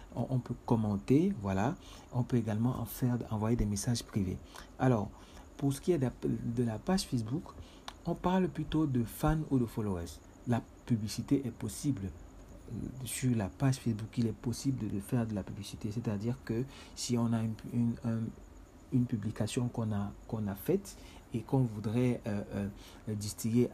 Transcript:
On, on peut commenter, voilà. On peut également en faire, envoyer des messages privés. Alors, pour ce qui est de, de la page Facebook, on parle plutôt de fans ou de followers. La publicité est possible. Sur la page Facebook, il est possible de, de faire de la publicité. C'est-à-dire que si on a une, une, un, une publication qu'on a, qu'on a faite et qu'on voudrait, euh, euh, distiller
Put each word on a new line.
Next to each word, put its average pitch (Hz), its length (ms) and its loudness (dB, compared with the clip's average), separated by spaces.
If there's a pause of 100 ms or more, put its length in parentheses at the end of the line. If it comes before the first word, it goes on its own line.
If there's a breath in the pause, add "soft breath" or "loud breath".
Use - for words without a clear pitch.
(140 loud breath)
On, 120 140 0
on 131 100 2
peut 120 160 -2 (120)
commenter, 117 720 4
voilà. 101 340 2 (380 loud breath)
On 123 120 2
peut - 120 2
également 110 420 2
en 113 60 -2
faire, 123 320 0 (140)
envoyer 110 260 2
des 117 80 4
messages 104 400 0
privés. 92 320 0 (420 loud breath)
Alors, 117 300 4 (480 loud breath)
pour 139 160 2
ce - 80 -6
qui 180 120 2
est 170 60 4
de, 127 120 2 (440)
de 123 80 2
la 113 160 0
page 190 280 0
Facebook, 123 380 -2 (600 loud breath)
on 170 100 0
parle 180 340 4
plutôt 156 380 0
de 123 160 2
fans 156 380 2 (100)
ou 135 80 6
de 120 60 4
followers. 98 560 -2 (260)
La 117 160 4 (220)
publicité 113 640 0
est 113 40 -4
possible. 104 600 -4 (920)
Sur 120 320 2
la 98 120 2
page 131 280 2
Facebook, 110 400 -2
il 117 100 4
est 110 60 0
possible 127 460 -2
de, 110 160 -2
de 101 60 0
faire 117 260 0
de 110 80 -2
la 95 80 0
publicité. 104 500 -8
C'est-à-dire 113 520 -2
que 117 200 0 (300 loud breath)
si - 240 0
on 117 140 4
a 113 100 2
une, 113 120 0 (180)
une, 117 220 2 (100)
un, 113 160 0 (720)
une 123 120 6
publication 110 640 0
qu'on 110 240 -2
a, 101 200 -2 (140)
qu'on 110 200 -2
a 98 80 -2
faite - 420 0 (380 loud breath)
et 117 60 -2
qu'on 135 180 2
voudrait, 117 680 2
euh, 104 160 0 (120)
euh, 101 600 -6
distiller 110 600 2